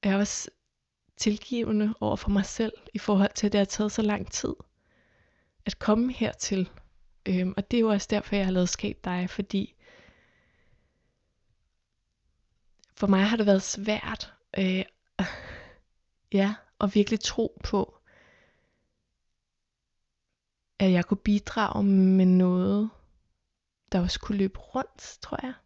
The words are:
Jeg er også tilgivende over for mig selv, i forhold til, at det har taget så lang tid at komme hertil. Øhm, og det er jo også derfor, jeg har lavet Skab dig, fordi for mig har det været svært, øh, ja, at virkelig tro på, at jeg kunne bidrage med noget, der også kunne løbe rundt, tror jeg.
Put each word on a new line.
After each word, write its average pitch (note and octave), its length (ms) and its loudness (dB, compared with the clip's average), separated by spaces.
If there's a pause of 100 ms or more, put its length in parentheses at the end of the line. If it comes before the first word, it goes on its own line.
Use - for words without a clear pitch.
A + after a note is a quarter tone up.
Jeg G3+ 80 2
er G3 60 2
også - 320 -4 (640)
tilgivende G#3+ 840 -2
over G#3+ 160 -2
for - 140 -4
mig G3 140 2
selv, A3 280 -4 (220)
i G#3+ 40 -4
forhold G3 360 2
til, - 120 -2
at G3+ 60 0
det G3+ 60 2
har G3 60 4
taget G#3+ 280 -4
så A3+ 100 -2
lang G#3 280 -2
tid - 240 -6 (1120)
at - 120 -4
komme A#3 340 0
hertil. - 580 -4 (580)
Øhm, F3+ 280 0
og G3+ 140 -6
det A#3+ 60 0
er A#3 40 4
jo A3 80 4
også G3+ 220 0
derfor, G#3 260 -2
jeg G3 80 0
har F#3 80 0
lavet F3+ 160 2
Skab - 360 -6
dig, F3+ 260 -4
fordi - 440 -6 (3250)
for G3+ 100 -2
mig G3 220 4
har A3+ 80 0
det G#3+ 100 2
været F#3+ 160 6
svært, - 720 -6 (240)
øh, F#3 260 0 (1500)
ja, G3 220 2 (260)
at G3 140 0
virkelig G#3 260 2
tro - 440 -4
på, - 320 -4 (2750)
at F#3+ 140 4
jeg F3 140 2
kunne G3 180 0
bidrage G#3 600 0
med F#3+ 420 6
noget, F#3 640 4 (1000)
der F3+ 80 2
også F3 200 -2
kunne G#3 180 -4
løbe F#3+ 200 -2
rundt, - 640 -10
tror - 200 -10
jeg. C4 120 -10 (120)